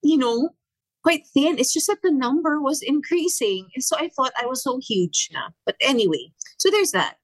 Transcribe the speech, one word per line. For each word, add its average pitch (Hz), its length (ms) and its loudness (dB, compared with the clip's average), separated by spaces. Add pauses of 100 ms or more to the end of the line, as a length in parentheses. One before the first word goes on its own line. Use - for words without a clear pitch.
you 311 160 4
know, 247 340 0 (520)
quite 320 180 4 (100)
thin. 294 280 2
It's 262 140 0
just 320 120 0
that 403 160 -2
the 370 80 2
number 294 500 0
was 285 220 -2
increasing. 277 920 -2
And 262 80 -4
so - 160 0
I 330 100 -4
thought 262 220 -2 (100)
I 240 60 -4
was 254 160 -6
so 254 180 -2
huge 185 520 -2
na. - 160 -10 (180)
But - 140 -2
anyway, 190 500 0 (260)
so 381 140 2
there's 403 220 2
that. 156 300 -2